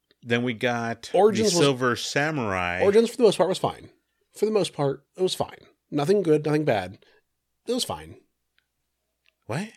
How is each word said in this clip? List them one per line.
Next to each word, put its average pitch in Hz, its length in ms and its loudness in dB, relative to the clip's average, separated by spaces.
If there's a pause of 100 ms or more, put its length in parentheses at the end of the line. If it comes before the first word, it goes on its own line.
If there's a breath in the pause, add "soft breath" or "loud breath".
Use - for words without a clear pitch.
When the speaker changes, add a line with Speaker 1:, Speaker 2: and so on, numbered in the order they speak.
(220)
Speaker 1:
then 120 200 -2
we 123 100 -2
got 117 640 -4
Speaker 2:
Origins 208 380 4
Speaker 1:
the 175 60 0
Speaker 2:
was 160 80 4
Speaker 1:
Silver 127 300 0
Samurai. 101 840 -2
Speaker 2:
Origins, 220 280 4
for - 60 -16
the 254 60 -4
most 196 160 6
part, 180 100 2
was 185 100 -2
fine. - 320 -6 (440)
For 208 120 -4
the 214 60 0
most 190 200 0
part, 139 320 -4 (120)
it 185 60 -4
was 185 120 0
fine. - 320 -8 (240)
Nothing 170 320 2
good, 156 220 2
nothing 151 200 0
bad. 101 340 -2 (680 soft breath)
It 226 80 -2
was 254 100 -4
fine. - 320 -12 (1300)
Speaker 1:
What? 175 300 -6